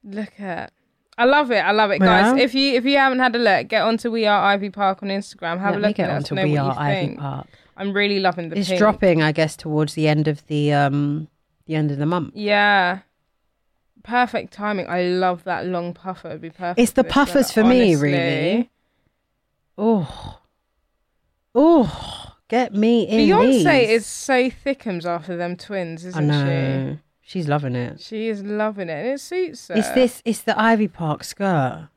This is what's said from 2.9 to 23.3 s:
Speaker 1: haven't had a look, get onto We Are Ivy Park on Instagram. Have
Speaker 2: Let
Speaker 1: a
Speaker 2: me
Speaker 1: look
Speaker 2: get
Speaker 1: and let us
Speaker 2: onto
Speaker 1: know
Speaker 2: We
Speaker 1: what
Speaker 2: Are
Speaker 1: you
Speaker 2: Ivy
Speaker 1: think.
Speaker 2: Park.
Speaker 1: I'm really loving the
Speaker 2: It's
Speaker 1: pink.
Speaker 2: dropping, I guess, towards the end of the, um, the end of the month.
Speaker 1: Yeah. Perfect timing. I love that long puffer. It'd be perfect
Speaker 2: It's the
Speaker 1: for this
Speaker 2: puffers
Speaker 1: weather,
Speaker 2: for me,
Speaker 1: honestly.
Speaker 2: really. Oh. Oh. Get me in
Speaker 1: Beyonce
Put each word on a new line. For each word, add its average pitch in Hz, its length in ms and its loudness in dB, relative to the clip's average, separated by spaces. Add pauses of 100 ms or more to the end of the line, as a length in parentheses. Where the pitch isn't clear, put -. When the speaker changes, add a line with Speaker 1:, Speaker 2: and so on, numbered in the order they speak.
Speaker 1:
haven't 262 220 2
had 254 160 2
a 240 40 0
look, 196 280 2
get 214 160 0
onto 226 260 0
We 226 160 -2
Are 208 180 2 (100)
Ivy 202 180 -4
Park 196 320 -2
on 196 60 -6
Instagram. 185 500 -6
Have 202 120 -2
Speaker 2:
Let 202 40 0
Speaker 1:
a 202 40 -4
Speaker 2:
me 208 100 0
Speaker 1:
look 208 80 -4
Speaker 2:
get 190 120 0
Speaker 1:
and - 40 -2
let 151 100 -4
us - 80 -8
Speaker 2:
onto 147 40 -4
Speaker 1:
know 190 80 -2
Speaker 2:
We 151 100 0
Speaker 1:
what 139 240 -2
Speaker 2:
Are 147 140 -2
Speaker 1:
you 143 60 -2
Speaker 2:
Ivy 151 100 -4
Speaker 1:
think. - 120 -10
Speaker 2:
Park. 139 280 -10 (300)
Speaker 1:
I'm 196 160 -6
really 202 260 0
loving 180 300 -2
the 165 80 -6
Speaker 2:
It's 190 120 -2
Speaker 1:
pink. 185 100 0
Speaker 2:
dropping, 202 420 4
I 156 100 2
guess, 156 240 0
towards 151 380 -2
the 156 140 0
end 151 200 2
of 147 200 -4
the, 147 260 0
um, 143 540 0 (400)
the 156 80 -6
end 151 160 0
of 143 60 -6
the 147 80 -2
month. 170 300 -2
Speaker 1:
Yeah. 202 640 2 (1040)
Perfect 240 500 -2
timing. 202 340 -4
I 180 160 -2
love 180 400 0
that 156 240 -6
long 175 260 -6
puffer. 180 360 -14
It'd 156 120 -12
be 165 80 -14
perfect 180 300 -6
Speaker 2:
It's 240 140 2
the 262 100 2
Speaker 1:
for - 40 0
this - 60 -6
Speaker 2:
puffers 277 420 2
Speaker 1:
weather, 220 140 4
Speaker 2:
for 254 60 6
me, 233 160 6
Speaker 1:
honestly. 143 200 2
Speaker 2:
really. 170 580 0 (1080)
Oh. 208 640 -2 (1120)
Oh. 277 680 2 (300)
Get 233 240 0
me 214 340 2
in 220 220 4
Speaker 1:
Beyonce 269 500 4